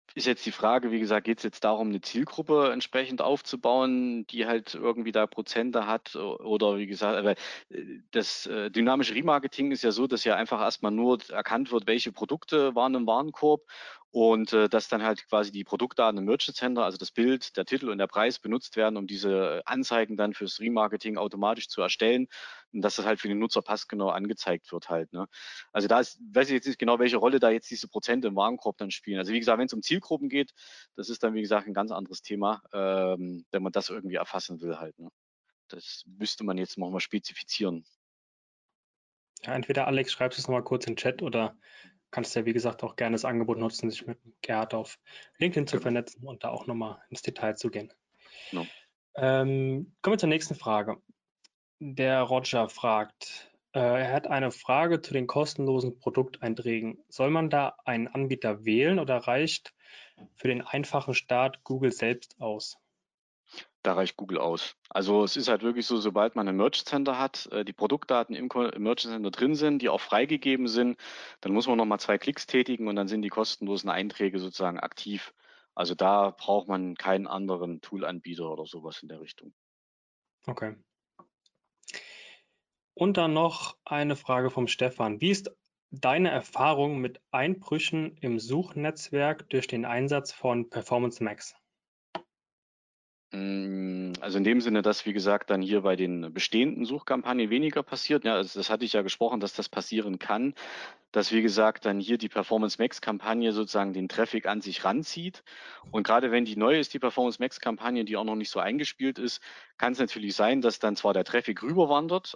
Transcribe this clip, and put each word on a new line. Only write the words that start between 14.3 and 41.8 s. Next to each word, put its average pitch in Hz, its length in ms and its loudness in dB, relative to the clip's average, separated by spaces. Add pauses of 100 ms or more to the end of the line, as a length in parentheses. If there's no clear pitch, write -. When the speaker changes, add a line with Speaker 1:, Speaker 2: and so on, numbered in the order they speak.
Speaker 1:
äh, 110 140 8
dass 110 200 2
dann 107 160 0
halt 110 240 0
quasi 104 240 2
die 101 120 -8
Produktdaten 110 540 0
im 98 80 -2
Merchant - 320 0
Center, 123 260 0
also 92 140 0
das 92 140 -10
Bild, 123 440 2
der 95 100 -2
Titel 135 240 -2
und 101 100 -2
der 95 80 2
Preis 113 320 0
benutzt 113 360 -4
werden, 110 220 2
um 98 80 -6
diese 95 640 0
Anzeigen 113 500 0
dann 104 160 0
fürs - 260 -8
Remarketing 110 580 0
automatisch 104 520 -2
zu 95 140 -2
erstellen 120 440 2 (460)
und 104 80 -6
dass 101 140 2
das 101 100 -2
halt 107 140 2
für - 80 -6
den 101 100 0
Nutzer 113 240 0
passgenau 104 480 -2
angezeigt 95 600 -2
wird 87 180 -8
halt, 82 240 -2
ne? 92 140 -6 (440)
Also 104 160 0
da 117 120 6
ist, - 200 -2 (140)
weiß 135 140 6
ich 139 80 2
jetzt 123 100 0
nicht 131 140 -4
genau, 120 180 4
welche 120 200 4
Rolle 127 220 6
da 113 120 6
jetzt 117 180 0
diese 113 180 -10
Prozente 120 420 -2
im 98 60 -4
Warenkorb 107 420 0
dann 98 120 -6
spielen. 98 300 -6
Also 95 120 -2
wie 117 80 2
gesagt, 117 200 4
wenn's 127 140 0
um 110 100 -6
Zielgruppen 151 460 -2
geht, 139 240 -2 (420)
das 107 140 -10
ist 117 120 -6
dann, 110 140 0
wie 110 60 -2
gesagt, 104 260 0
ein 98 80 -6
ganz 107 160 -2
anderes 92 320 -10
Thema, 104 400 -2 (100)
ähm, 92 800 -2
wenn 95 100 -2
man 95 100 -4
das 98 180 -2
irgendwie 92 260 -8
erfassen 85 440 -6
will 82 200 -6
halt, 80 180 -14
ne? 82 120 -18 (580)
Das - 400 -16
müsste 101 360 -8
man 95 140 -2
jetzt 92 220 -8
noch 90 100 -4
mal 92 100 -4
spezifizieren. - 840 -6 (1600)
Speaker 2:
Ja, 127 100 -6
entweder 135 320 0
Alex, 135 260 0
schreibst 127 280 -2
es - 80 -8
noch 131 80 0
mal 120 80 0
kurz 123 240 -2
in 113 60 -4
den - 40 -6
Chat 127 240 -2
oder 117 340 -2 (560)